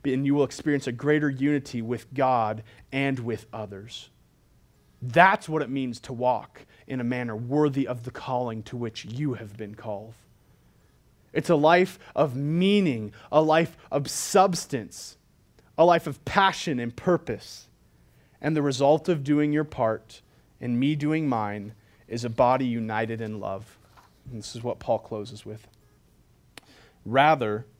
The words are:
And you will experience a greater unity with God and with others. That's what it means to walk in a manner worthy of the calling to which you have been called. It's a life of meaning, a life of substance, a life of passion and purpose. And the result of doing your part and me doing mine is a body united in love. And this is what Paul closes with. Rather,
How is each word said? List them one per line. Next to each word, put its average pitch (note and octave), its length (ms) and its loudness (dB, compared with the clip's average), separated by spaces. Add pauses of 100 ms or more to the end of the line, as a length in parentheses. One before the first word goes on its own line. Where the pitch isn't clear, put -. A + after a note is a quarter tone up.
And C3+ 200 0
you C#3+ 120 2
will C#3+ 80 4
experience C#3 420 -2
a D3 60 -2
greater D3 400 0
unity C#3 500 -2
with A#2 320 -8
God A#2+ 480 0 (300)
and C3+ 280 -2
with A2+ 320 -6
others. G#2 600 -14 (880)
That's D#3+ 480 4
what D#3 140 -2
it A#2 60 -6
means C3 320 -4
to - 120 -12
walk A#2+ 540 -2 (180)
in B2+ 160 -6
a - 20 -4
manner A#2+ 320 -4
worthy C3+ 520 0
of A#2 160 -6
the B2 80 -10
calling B2 520 -4
to - 140 -12
which A#2 280 -8
you C3 280 -4
have A2 240 -12
been G#2 160 -12
called. G#2+ 400 -12 (1200)
It's - 160 -2
a E3+ 60 6
life F3 420 4 (180)
of C#3 200 2
meaning, D#3 800 2 (180)
a D3+ 100 6
life D#3+ 340 2 (160)
of C3+ 200 -2
substance, - 1040 0 (580)
a D#3+ 100 6
life E3+ 200 4
of C#3+ 180 -10
passion F3+ 560 0
and A#2+ 160 -6
purpose. - 720 -4 (760)
And D#3 100 0
the D3+ 60 2
result C#3+ 480 2
of D#3 140 0
doing D3 280 2
your D3+ 120 0
part A2+ 580 -4 (400)
and B2 180 -2
me D3 160 2
doing D#3 320 0
mine G#2+ 460 -4 (340)
is A#2 160 -6
a A#2+ 60 -6
body B2+ 360 4
united A2+ 540 -2
in G#2+ 200 -8
love. G2+ 400 -10 (500)
And A#2+ 80 -12
this - 180 -14
is A2+ 60 -12
what A#2 160 -6
Paul - 220 -2
closes G#2+ 480 -12
with. G#2+ 180 -14 (1400)
Rather, B2+ 600 4 (140)